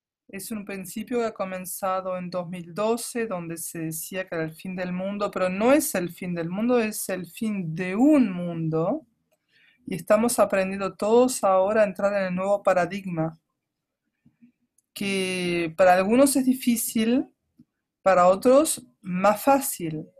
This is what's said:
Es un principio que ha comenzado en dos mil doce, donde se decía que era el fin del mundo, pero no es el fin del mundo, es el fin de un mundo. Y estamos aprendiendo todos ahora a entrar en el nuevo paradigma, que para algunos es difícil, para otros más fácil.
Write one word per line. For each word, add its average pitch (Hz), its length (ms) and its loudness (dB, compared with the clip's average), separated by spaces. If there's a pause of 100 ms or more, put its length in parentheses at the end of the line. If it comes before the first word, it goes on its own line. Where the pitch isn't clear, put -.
(300)
Es 196 220 -14
un 208 140 -8
principio 208 540 -8
que 233 80 -2
ha 220 60 -8
comenzado 185 840 -6
en 180 120 -10
dos 175 200 -6
mil 175 240 -12
doce, 226 540 -4
donde 170 280 -8
se 170 240 -10
decía 165 480 -8
que - 80 -8
era 160 80 -2
el 160 80 -6
fin 185 240 -12
del 180 160 -6
mundo, 196 400 -4
pero 185 160 -2
no 202 240 2
es 294 240 2
el 175 160 -4
fin 180 240 -8
del 170 140 -4
mundo, 233 300 0
es 214 280 -4
el 185 200 -6
fin 196 460 -6
de 185 220 -4
un 254 380 4
mundo. 170 760 -2 (800)
Y 190 100 -8
estamos 214 420 2
aprendiendo 196 580 0
todos 240 500 2
ahora 196 360 4
a 208 40 6
entrar 202 280 -2
en 196 140 -2
el 180 80 -4
nuevo 202 260 0
paradigma, 175 800 -2 (1500)
que 180 840 -4
para 185 160 6
algunos 233 420 4
es 269 80 2
difícil, 247 800 0 (760)
para 180 260 6
otros 254 580 4 (140)
más 190 420 0
fácil. 175 680 -2 (100)